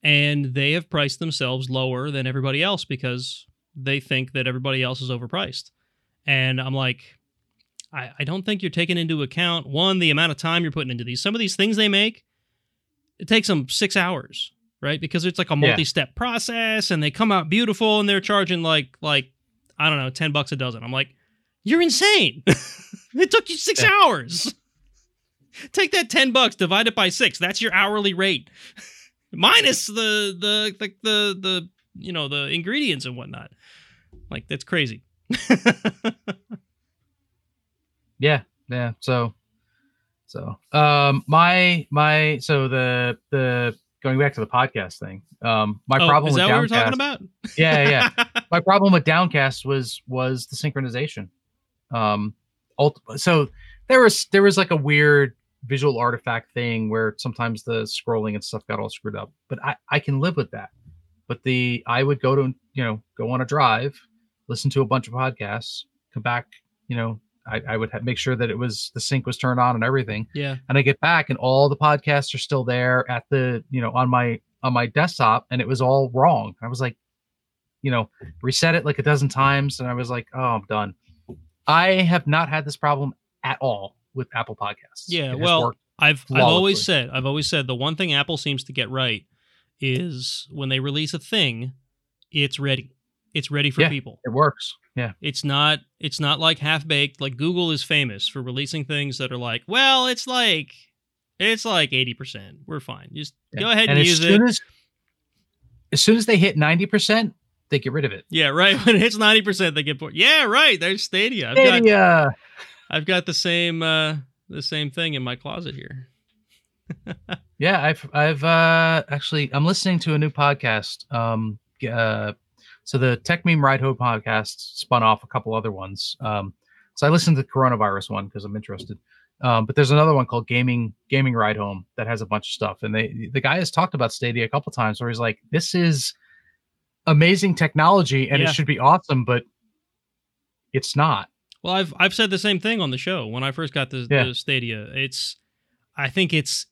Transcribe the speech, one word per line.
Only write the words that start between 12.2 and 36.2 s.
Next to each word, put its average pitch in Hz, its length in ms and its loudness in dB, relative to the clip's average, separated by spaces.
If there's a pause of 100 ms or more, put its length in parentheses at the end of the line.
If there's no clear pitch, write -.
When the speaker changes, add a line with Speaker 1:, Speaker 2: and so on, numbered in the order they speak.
Speaker 1:
it 170 100 -12
takes 220 200 2
them 147 200 0
six - 280 -2
hours, 175 560 -4 (280)
right? 147 200 -4
Because 160 240 -4
it's, 180 140 -4
like, 180 120 -4
a 160 40 0
Speaker 2:
Yeah. 143 140 4
Speaker 1:
multi-step 135 460 0
process 226 760 -4
and 160 120 0
they 147 80 0
come 214 220 0
out 170 180 0
beautiful 214 500 2
and 208 80 0
they're 196 120 0
charging, 185 420 0
like, 156 400 -2
like, 143 300 0 (460)
I 156 120 0
don't 147 80 0
know, 131 120 -4
ten 147 220 -4
bucks 147 200 -2
a 147 40 -4
dozen." 123 280 -8
I'm 120 80 -10
like, 135 160 -4 (560)
"You're 320 180 2
insane." 320 640 2
<laughs> 156 60 6 (600)
It 359 160 2
took - 180 2
you 339 80 -6
six - 260 -2
Speaker 2:
Yeah. 440 60 6 (140)
Speaker 1:
hours. 170 520 0 (580)
<laughs> - 600 -20
Take 381 200 0
that 349 180 0
ten 262 200 2
bucks, 247 240 2
divide 196 340 0
it 220 60 -2
by 196 140 2
six. 185 300 0
That's 175 220 -4
your 220 120 -2
hourly 202 400 2
rate. 180 380 -2 (400)
<laughs> - 420 -20
Minus 269 540 2
the, 214 520 -2
the, 208 400 -2
the, 208 240 -8
the, 208 380 0
the, 185 280 -4 (300)
you - 140 -12
know, 151 160 -6
the 143 200 -6
ingredients 170 580 -2
and 123 100 -10
whatnot. - 340 -14 (800)
Like, 139 160 -12
that's - 180 -8
crazy. 127 380 -4 (280)
<laughs> - 180 -6 (2750)